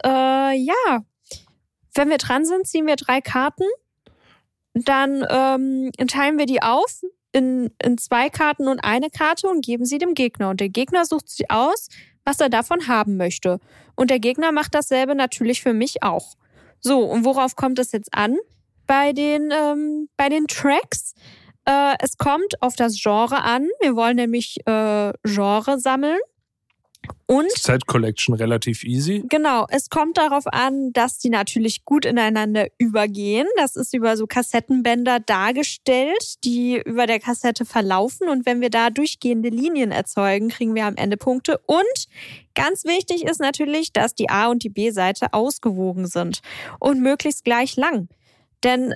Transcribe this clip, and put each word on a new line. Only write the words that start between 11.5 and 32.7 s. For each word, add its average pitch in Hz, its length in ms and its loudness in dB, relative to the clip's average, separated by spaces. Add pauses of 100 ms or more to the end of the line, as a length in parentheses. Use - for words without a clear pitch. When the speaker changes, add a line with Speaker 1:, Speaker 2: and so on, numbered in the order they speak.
Speaker 1:
aus, 277 380 0 (360)
was 277 140 0
er 285 100 4
davon 277 380 0
haben 214 300 2
möchte. 180 420 0 (360)
Und 254 140 2
der 254 100 2
Gegner 254 320 0
macht 302 220 0
dasselbe 269 400 0
natürlich 254 480 0
für 247 120 2
mich 226 280 -2
auch. - 320 -2 (460)
So, 262 200 2
und 226 260 0
worauf 262 300 2
kommt 262 220 -2
es 254 140 -2
jetzt 214 220 -6
an 214 240 0 (500)
bei 277 260 4
den, 294 380 0
ähm, 302 680 -2
bei 285 120 2
den 302 180 2
Tracks? - 680 -2 (520)
Äh, 277 340 2
es - 180 -4
kommt 320 440 0
auf 247 140 0
das 233 260 0
Genre 233 400 2
an. 262 260 0 (120)
Wir 277 160 2
wollen 233 220 2
nämlich, 240 400 -2 (100)
äh, 214 460 2 (100)
Genre 208 560 2
sammeln. 269 400 0 (1040)
Und 294 260 4
Speaker 2:
Set - 340 0
Collection 113 500 0
relativ 113 480 -2
easy. 147 460 -2
Speaker 1:
Genau, 302 400 2
es - 200 -2
kommt 320 280 0
darauf 285 300 2
an, 269 460 -2
dass 247 260 0
die 247 100 0
natürlich 226 540 0
gut 285 220 2
ineinander 214 600 2 (100)